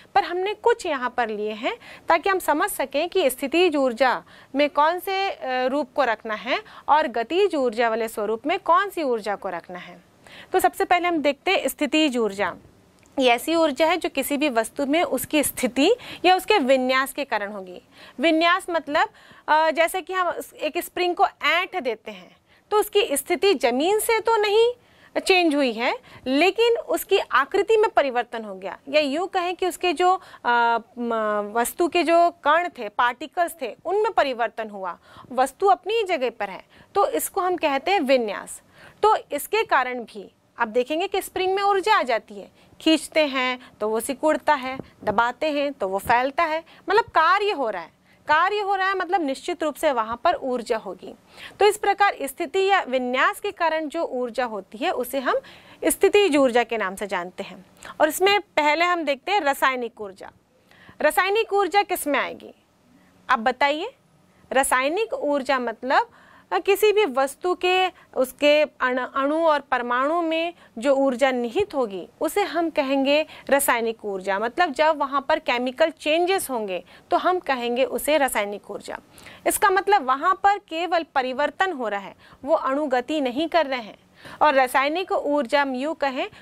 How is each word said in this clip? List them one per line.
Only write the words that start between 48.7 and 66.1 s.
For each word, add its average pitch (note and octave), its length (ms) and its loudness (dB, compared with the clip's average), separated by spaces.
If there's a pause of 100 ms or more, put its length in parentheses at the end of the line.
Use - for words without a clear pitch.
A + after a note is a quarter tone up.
रहा F#4+ 120 0
है G4 80 0
मतलब F#4 260 -2
निश्चित C#4 420 -4
रूप D4+ 120 -2
से D#4 160 0
वहाँ A3+ 320 -2
पर F4 120 4
ऊर्जा B3 420 -4
होगी। F#3+ 360 -12 (460)
तो F#4+ 60 6
इस G#4 120 4
प्रकार G4+ 440 0
स्थिति E4+ 440 -2
या F#4+ 160 4
विन्यास B3+ 580 0
के G4+ 120 -8
कारण D#4+ 360 -2
जो E4 160 -4
ऊर्जा B3 420 -4
होती G#3+ 320 -10
है D#4 140 -2
उसे B3 280 -4
हम E4 200 0 (460)
स्थितिज F#4+ 520 4
ऊर्जा B3 260 4
के A#3 140 -4
नाम G3 180 -4
से G3+ 120 -8
जानते F#3 360 -6
हैं। F#3 220 -18 (360)
और D#4 80 4
इसमें G4 320 2
पहले D4+ 440 0
हम F4 180 0
देखते C#4+ 280 -4
हैं G4+ 100 2
रासायनिक C4 600 0
ऊर्जा। G3 300 -14 (720)
रासायनिक F#4+ 520 2
ऊर्जा G4+ 300 2
किस E4+ 240 -4
में C#4 120 0
आएगी? E3+ 340 -8 (760)
आप B3+ 100 4
बताइए। C#4+ 520 0 (600)
रासायनिक C4+ 640 0
ऊर्जा C#4+ 460 0
मतलब, B3+ 500 0 (420)